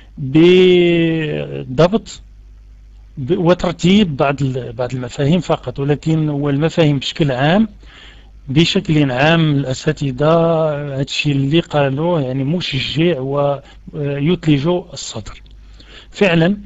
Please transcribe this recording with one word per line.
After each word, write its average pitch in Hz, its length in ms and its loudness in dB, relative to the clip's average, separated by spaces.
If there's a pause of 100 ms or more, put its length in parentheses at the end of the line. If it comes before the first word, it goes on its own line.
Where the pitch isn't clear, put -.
(180)
بضبط 160 2000 2 (960)
ب-، 143 200 -2
وترتيب 175 800 2
بعض 143 240 0
ال-، 127 320 -6
بعض 123 200 -6
المفاهيم 139 460 0
فقط، 147 400 -4
ولكن 151 500 0
والمفاهيم 147 720 0
بشكل 139 320 -2
عام، 156 360 2 (840)
بشكل 151 600 2
عام 156 400 2
الأساتذة 139 840 -2 (680)
هادشي 147 320 -2
اللي 139 280 2
قالوه 151 640 0
يعني 131 220 -4
مشجع 156 760 -2 (760)
ويثلج 147 760 -2
الصدر. - 720 -8 (720)
فعلًا 180 540 0